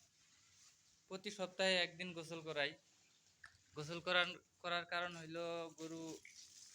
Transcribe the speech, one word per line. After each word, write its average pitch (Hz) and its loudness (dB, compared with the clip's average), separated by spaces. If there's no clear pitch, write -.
প্রতি 190 -8
সপ্তাহে 190 4
একদিন 175 2
গোসল 165 -6
করাই। 151 0
গোসল 151 -6
করার, 175 6
করার 175 0
কারণ 175 -2
হইল 165 -4
গরু 160 -6